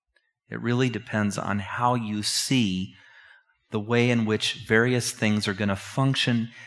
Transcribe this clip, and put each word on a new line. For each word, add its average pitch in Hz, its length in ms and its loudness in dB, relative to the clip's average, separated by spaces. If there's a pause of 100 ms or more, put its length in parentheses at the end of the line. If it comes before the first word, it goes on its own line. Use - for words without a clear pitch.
(500)
It 113 100 -8
really 120 280 2
depends 107 480 -2
on 101 220 -2
how 120 360 0
you 107 280 -2
see 95 720 0 (760)
the 110 100 -4
way 120 300 2
in 117 140 2
which 107 420 -2
various 117 460 2
things 107 340 0
are 104 80 0
gonna 101 220 0
function 123 720 0 (160)